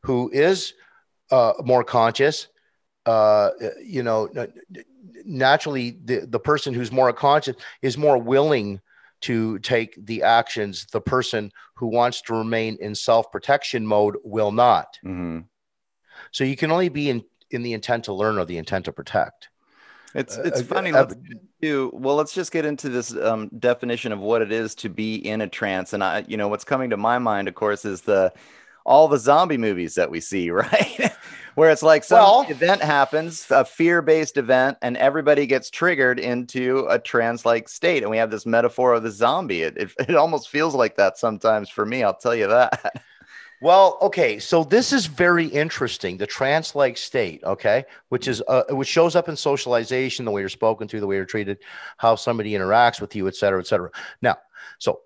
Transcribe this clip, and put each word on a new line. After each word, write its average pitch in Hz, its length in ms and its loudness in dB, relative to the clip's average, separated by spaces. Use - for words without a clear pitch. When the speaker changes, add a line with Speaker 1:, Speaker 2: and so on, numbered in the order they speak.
Speaker 1:
who 123 300 -2
is, 165 420 0
uh, 117 220 4
more 123 220 2
conscious, 123 640 0
uh, 107 440 4
you 165 200 -6
know, 110 320 0
n-, - 180 -8
n-, - 100 -20
naturally, 135 800 0
the, 117 220 -2
the 117 140 -4
person 147 340 -2
who's 120 160 -6
more 127 220 2
conscious 143 440 2
is 135 160 -2
more 147 200 4
willing 117 600 0
to 110 400 -2
take 113 340 -2
the 110 160 -6
actions 107 720 0
the 110 80 -4
person 120 500 -4
who 123 100 -8
wants 120 360 0
to 113 120 -6
remain 113 460 -4
in 104 140 -10
self-protection 113 920 -2
mode 104 360 2
will 104 300 -4
not. 113 520 2
Speaker 2:
Mm-hmm. 87 360 -8
Speaker 1:
So - 140 -4
you 131 120 -4
can 156 140 -2
only 175 200 0
be 143 200 -4
in, 117 140 -4
in 123 120 -6
the 120 100 -6
intent 113 320 -4
to 104 80 -8
learn 104 260 0
or 90 60 -2
the 82 140 -8
intent 90 280 -6
to 80 60 -8
protect. - 560 -6
Speaker 2:
It's, 135 220 -8
Speaker 1:
Uh, - 80 -10
Speaker 2:
it's 147 160 -4
Speaker 1:
uh, 120 40 -6
Speaker 2:
funny, 180 280 -4
Speaker 1:
uh, 135 140 6
Speaker 2:
let's - 80 -14
get - 240 -20
into, 139 320 -2
well, 135 220 0
let's 151 180 -2
just 180 180 -6
get 160 140 -2
into 147 240 -6
this, 117 260 -6
um, 107 420 -4
definition 120 540 -2
of 101 80 -8
what 113 220 0
it 104 100 -8
is 113 240 -4
to 110 140 -10
be 110 260 -6
in 107 240 -6
a 104 80 -6
trance. 92 460 -6
And 101 100 -2
I, 95 240 -2
you 110 80 -8
know, 104 120 -4
what's 104 160 -6
coming 131 260 -4
to 107 80 -2
my 117 200 0
mind, 104 300 -2
of 92 60 -10
course, 104 300 -4
is 98 180 -8
the, 95 300 2
all 151 240 6
the 139 100 2
zombie 147 380 4
movies 95 380 -2
that 80 160 0
we 82 100 -6
see, 87 300 -4
<laughs> 92 120 0
right? - 480 0
Where 160 140 8
it's 151 140 2
like 156 200 6
some 208 140 6
Speaker 1:
Well 226 300 8
Speaker 2:
event 170 340 0
happens, 151 680 0
a 135 140 6
fear-based 160 720 2
event, 127 460 2
and 123 140 -4
everybody 143 500 2
gets 131 240 -2
triggered 135 480 0
into 127 720 -2
a 120 100 2
trance-like 117 680 -2
state. 165 340 -2
And 104 80 -4
we 110 60 -2
have 113 140 0
this 104 140 -6
metaphor 120 500 2
of 113 100 0
the 113 80 -4
zombie. 117 500 0
It, 80 140 -4
it, 98 240 -8
it 170 160 -2
almost 156 320 2
feels 151 260 -2
like 117 220 0
that 98 200 2
sometimes 107 540 0
for 104 160 -4
me, 123 160 -4
I'll 101 140 0
tell 120 200 -2
you 107 120 0
that. - 580 0
<laughs> - 60 -20
Speaker 1:
Well, 180 400 6
okay, 143 380 0
so 165 220 2
this 208 300 2
is 226 140 0
very 170 400 2
interesting, 127 720 -4
the 101 80 -4
trance-like 139 720 0
state, 95 460 -4
okay, 107 420 0
which 127 180 -4
is, 113 180 -4
uh, 127 240 2
which 135 180 -4
shows 165 280 2
up 175 100 2
in 156 100 -8
socialization, 127 880 -2
the 110 40 -4
way 101 120 -2
you're 98 80 -6
spoken 110 380 -2
to, 107 120 -8
the 101 60 -4
way 98 100 -2
you're 95 80 -4
treated, 101 340 -6
how 113 200 2
somebody 110 340 -4
interacts 107 500 2
with 104 160 -10
you, 95 100 -4
et 92 100 -4
cetera, 95 240 0
et 90 60 -14
cetera. 87 240 -2
Now, 123 160 0
so - 280 -2